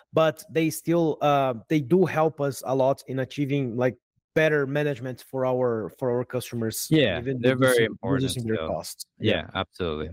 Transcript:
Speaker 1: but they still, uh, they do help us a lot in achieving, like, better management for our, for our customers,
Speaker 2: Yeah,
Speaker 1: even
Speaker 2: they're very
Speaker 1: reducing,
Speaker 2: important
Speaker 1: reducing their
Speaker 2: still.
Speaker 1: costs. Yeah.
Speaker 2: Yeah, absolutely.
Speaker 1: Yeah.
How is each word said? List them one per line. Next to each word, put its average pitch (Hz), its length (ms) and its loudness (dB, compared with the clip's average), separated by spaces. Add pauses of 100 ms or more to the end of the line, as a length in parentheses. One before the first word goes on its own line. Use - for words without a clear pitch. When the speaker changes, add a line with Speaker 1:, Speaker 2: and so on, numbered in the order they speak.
(140)
Speaker 1:
but 156 380 2
they 160 180 2
still, 165 520 0
uh, 139 340 2 (120)
they 156 140 2
do 175 240 4
help 156 340 0
us 139 260 -4
a 127 100 -2
lot 135 320 2
in 131 120 -4
achieving, 131 560 -2
like, 123 220 0 (380)
better 151 320 2
management 135 640 -4
for 131 140 -2
our, 120 520 0
for 127 140 -2
our 123 140 0
customers, 117 640 -4
Speaker 2:
Yeah, 123 300 2
Speaker 1:
even 131 200 -4
Speaker 2:
they're 127 160 2
very 127 300 4
Speaker 1:
reducing, - 0 -
Speaker 2:
important 107 380 -2
Speaker 1:
reducing 123 240 -4
their 110 100 0
Speaker 2:
still. 80 100 -4
Speaker 1:
costs. 85 380 -8 (120)
Yeah. 107 140 0
Speaker 2:
Yeah, 82 240 -2
absolutely. 82 520 -4
Speaker 1:
Yeah. 87 60 -12